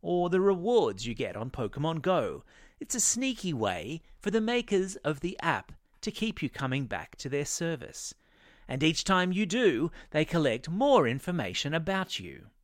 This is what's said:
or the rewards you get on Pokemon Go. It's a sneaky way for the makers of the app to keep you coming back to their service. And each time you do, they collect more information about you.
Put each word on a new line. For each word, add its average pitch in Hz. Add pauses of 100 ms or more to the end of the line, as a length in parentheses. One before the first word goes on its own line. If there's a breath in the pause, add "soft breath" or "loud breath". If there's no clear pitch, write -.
or 175
the 185
rewards 180
you 117
get 107
on 113
Pokemon 143
Go. 135 (360 soft breath)
It's -
a 247
sneaky 208
way 107 (160 soft breath)
for -
the 214
makers 220
of 147
the 180
app 151 (300)
to 214
keep -
you 135
coming 135
back 92
to -
their 143
service. - (540 soft breath)
And 135
each 160
time 185
you 196
do, 165 (220 loud breath)
they 151
collect 147
more 214
information 139
about 180
you. 78 (140)